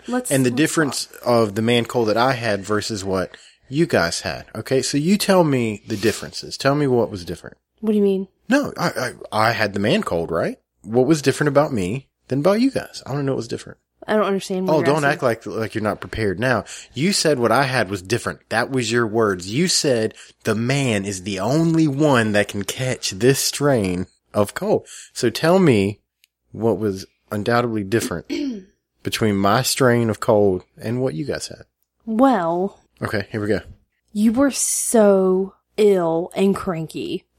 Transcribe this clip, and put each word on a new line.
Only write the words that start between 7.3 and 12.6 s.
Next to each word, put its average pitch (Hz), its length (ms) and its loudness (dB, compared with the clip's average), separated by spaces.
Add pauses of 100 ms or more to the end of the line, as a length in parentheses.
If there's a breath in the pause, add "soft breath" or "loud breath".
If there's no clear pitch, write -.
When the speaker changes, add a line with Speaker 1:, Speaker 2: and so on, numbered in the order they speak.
Speaker 1:
What 214 120 -2
do 208 40 2
you 208 60 2
mean? 196 260 0 (200)
Speaker 2:
No, 262 300 0
I, 170 100 -2 (440)
I, 107 160 4
I 120 40 2
had 110 220 -2
the 101 60 -2
man 147 220 2
cold, 85 280 -2
right? 127 280 -2 (240)
What 120 240 2
was 151 160 2
different 147 260 2
about 143 240 2
me 104 360 -4 (200)
than 131 120 -2
about 196 200 4
you 269 100 4